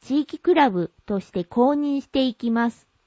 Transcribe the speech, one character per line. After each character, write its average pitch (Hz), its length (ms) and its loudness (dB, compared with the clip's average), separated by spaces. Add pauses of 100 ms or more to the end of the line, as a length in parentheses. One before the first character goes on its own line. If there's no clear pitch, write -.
地 277 180 -2
域 302 180 -8
ク 349 140 0
ラ 294 160 4
ブ 175 240 -4 (140)
と 202 140 -4
し - 120 -14
て 180 120 -4
公 247 260 2
認 285 320 -2
し - 60 -20
て 262 180 0
い 240 80 -4
き 233 160 -6
ま 233 200 0
す。 - 160 -14 (200)